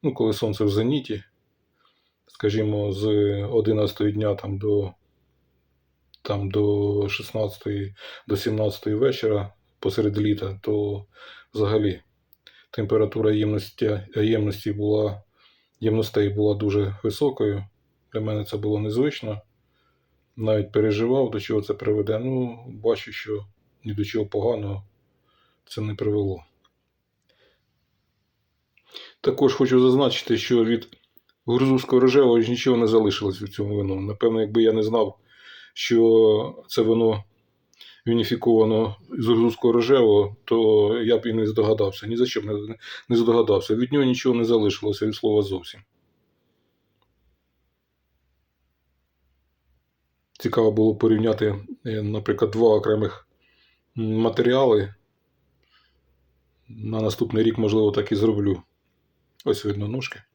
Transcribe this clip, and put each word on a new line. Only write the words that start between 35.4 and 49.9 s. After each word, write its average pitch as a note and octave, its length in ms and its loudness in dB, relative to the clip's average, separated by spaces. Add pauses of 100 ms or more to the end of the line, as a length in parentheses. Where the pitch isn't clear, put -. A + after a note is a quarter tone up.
що A2+ 920 4
це - 140 -2
вино A2 420 2 (840)
вініфіковано A2 880 2 (220)
з A2 80 -2
грузовського A#2 460 2
рожевого, A2+ 720 4
то A2 440 4 (140)
я A2+ 160 2
б A2+ 80 -6
і A2+ 60 -2
не A2 140 0
здогадався, G#2+ 600 0
ні A#2 100 -6
за B2 100 2
що A#2 140 -4
б G2+ 40 -12
не, G#2 320 -8 (320)
не A#2+ 80 2
здогадався. A2+ 580 2
Від B2 180 -2
нього C#3+ 120 2
нічого B2+ 300 0
не A#2 100 0
залишилося, G#2+ 600 0
від G#2+ 80 -2
слова G#2+ 280 2
зовсім. G2 380 -8 (4000)